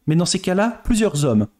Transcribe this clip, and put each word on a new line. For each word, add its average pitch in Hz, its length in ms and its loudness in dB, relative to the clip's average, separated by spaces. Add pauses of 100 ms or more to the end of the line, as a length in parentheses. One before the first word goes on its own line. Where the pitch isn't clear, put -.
mais 156 80 2
dans 175 80 2
ces 180 160 -4
cas-là, 202 420 -2
plusieurs 208 420 0
hommes. 107 220 2 (140)